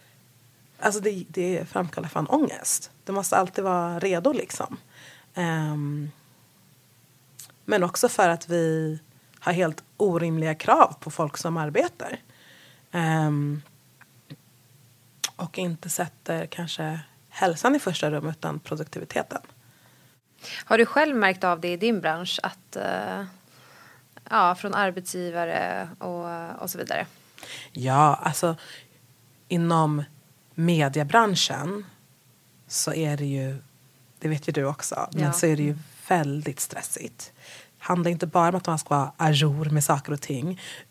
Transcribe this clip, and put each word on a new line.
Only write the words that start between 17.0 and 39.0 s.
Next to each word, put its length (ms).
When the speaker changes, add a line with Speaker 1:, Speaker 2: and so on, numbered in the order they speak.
Speaker 1:
hälsan 460
i 40
första 320
rum, 180
utan 300
produktiviteten. 840
Speaker 2:
Har 120
du 80
själv 300
märkt 280
av 160
det 140
i 40
din 240
bransch? 420
Att, 320
eh, 500
ja, 260
från 180
arbetsgivare 1160
och, 600
och 80
så 80
vidare? 280
Speaker 1:
Ja, 520
alltså, 320
inom 560
mediebranschen 1300
så 260
är 240
det 80
ju, 320
det 80
vet 200
ju 40
du 140
också, 460
men 120
Speaker 2:
Ja. 80
Speaker 1:
så 140
är 120
det 60
ju 140
väldigt 520
stressigt. 720
Det 80
handlar 260
inte 160
bara 220
om 60
att 120
man 120
ska 180
vara 200